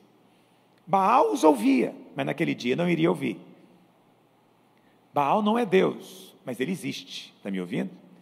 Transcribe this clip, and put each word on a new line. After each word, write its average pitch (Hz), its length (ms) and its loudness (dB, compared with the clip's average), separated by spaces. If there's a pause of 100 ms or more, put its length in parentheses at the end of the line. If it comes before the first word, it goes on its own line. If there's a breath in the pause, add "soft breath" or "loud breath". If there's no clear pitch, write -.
(880)
Baal 214 460 2
os 285 120 0
ouvia, 262 500 4 (200)
mas 139 120 -6
naquele 147 280 -2
dia 123 220 -2
não 170 100 0
iria 165 220 2
ouvir. 135 320 -2 (1700)
Baal 147 260 2
não 214 180 2
é 247 60 0
Deus, 170 800 0
mas 120 160 -8
ele 135 100 -2
existe, - 720 -10
tá 104 80 -8
me 92 120 -4
ouvindo? 151 300 -4 (300 soft breath)